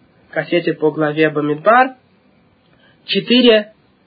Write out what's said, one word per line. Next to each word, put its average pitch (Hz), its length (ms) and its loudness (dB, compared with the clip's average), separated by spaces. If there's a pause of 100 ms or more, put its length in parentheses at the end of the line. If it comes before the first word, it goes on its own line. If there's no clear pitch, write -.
(300)
кассете 165 440 -4
по 156 160 -2
главе 151 400 -2
Бамидбар, 151 680 0 (1120)
четыре 214 680 0 (340)